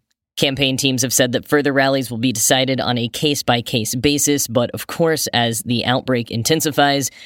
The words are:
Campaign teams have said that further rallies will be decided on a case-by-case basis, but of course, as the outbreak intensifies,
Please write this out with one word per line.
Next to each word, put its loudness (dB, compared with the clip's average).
Campaign 0
teams 0
have -2
said 2
that -4
further 2
rallies 0
will -6
be 0
decided 0
on -2
a -2
case-by-case -2
basis, 2
but 0
of -8
course, 0
as 0
the -2
outbreak 0
intensifies, 0